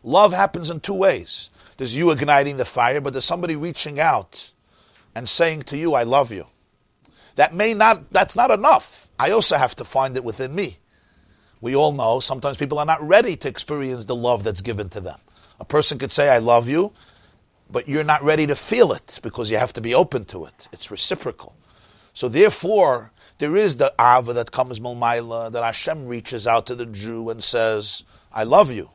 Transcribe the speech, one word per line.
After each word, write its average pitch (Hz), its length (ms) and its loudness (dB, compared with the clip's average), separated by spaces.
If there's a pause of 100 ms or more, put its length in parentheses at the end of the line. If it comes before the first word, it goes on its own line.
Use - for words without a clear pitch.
Love 175 300 6
happens 175 360 -2
in 165 120 -8
two 202 140 -6
ways. 180 540 0 (280)
There's 123 180 -8
you 165 160 2
igniting 143 460 2
the 127 80 -2
fire, 123 360 0
but 139 120 -6
there's 127 120 -4
somebody 175 300 -4
reaching 147 460 -8
out 143 500 -2 (640)
and 120 140 -8
saying 160 360 0
to 139 120 -10
you, 156 180 0
"I 123 80 2
love 120 300 2
you." 92 140 -12 (920)
That 156 180 2
may 214 200 0
not, 214 380 2
that's - 220 2
not 247 160 2
enough. - 680 2
I 135 140 0
also 214 260 2
have 135 200 0
to 120 80 -12
find 135 320 -2
it 127 80 -6
within 127 280 -8
me. 156 260 -8 (840)
We 123 160 -4
all 151 160 2
know 123 260 0
sometimes 131 380 -4
people 143 240 -4
are 151 40 -2
not 156 220 0
ready 196 300 4
to - 120 -8
experience 131 560 -8
the 123 120 -4
love 120 260 0
that's 98 180 -4
given 104 300 -6
to 104 100 -12
them. 85 180 -12 (420)
A - 40 -16
person 147 360 -2
could 131 100 -6
say, 143 180 2
"I 127 100 6
love 117 300 4
you," 170 240 0 (760)
but - 180 -6
you're 147 140 -2
not 151 220 2
ready 151 240 2
to 143 80 0
feel 220 360 2
it - 300 -10
because 113 300 -6
you 110 40 0
have 120 180 -2
to 123 60 -10
be 117 140 -2
open 139 320 0
to 82 200 -14
it. - 260 -20
It's - 180 -18
reciprocal. - 640 -8 (580)
So - 160 -6
therefore, 156 840 2 (260)
there 151 180 -2
is 196 200 2
the 135 240 2
ava 120 340 6
that 120 180 -4
comes 127 260 -4
milmaila, 117 720 -4
that 117 140 -4
Hashem 139 420 -6
reaches 120 400 -8
out 117 200 2
to 123 100 -10
the 120 100 -10
Jew 113 440 -10
and 113 120 -10
says, 110 600 -2 (280)
"I 110 120 -4
love 151 260 4
you." 104 240 -10